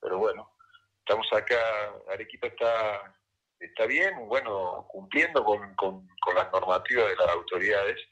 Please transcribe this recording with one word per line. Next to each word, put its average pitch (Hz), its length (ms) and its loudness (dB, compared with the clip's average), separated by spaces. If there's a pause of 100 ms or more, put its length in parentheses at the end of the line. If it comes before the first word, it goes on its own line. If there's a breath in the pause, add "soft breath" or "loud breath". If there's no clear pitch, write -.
pero 92 180 -4
bueno, 104 320 -2 (480 soft breath)
estamos 110 340 0
acá. 107 220 2 (560)
Arequipa 107 380 -8
está, 107 680 0 (440)
está 87 260 -2
bien, 143 400 0
bueno, 104 640 -2
cumpliendo 165 560 0
con, - 320 0
con, - 320 -4 (120)
con 90 140 2
las - 160 2
normativas 92 600 2
de 90 60 -2
las 90 120 4
autoridades 92 720 0 (120)